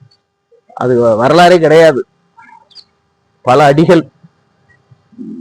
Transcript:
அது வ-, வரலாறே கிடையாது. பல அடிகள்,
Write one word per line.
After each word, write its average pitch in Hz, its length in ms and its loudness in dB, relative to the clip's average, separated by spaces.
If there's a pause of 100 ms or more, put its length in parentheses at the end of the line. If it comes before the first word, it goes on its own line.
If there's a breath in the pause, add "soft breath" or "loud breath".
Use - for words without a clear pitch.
(760)
அது 123 280 -4
வ-, 117 140 0
வரலாறே 175 420 2
கிடையாது. 156 480 0 (1400)
பல 131 220 0
அடிகள், 160 440 0 (1300)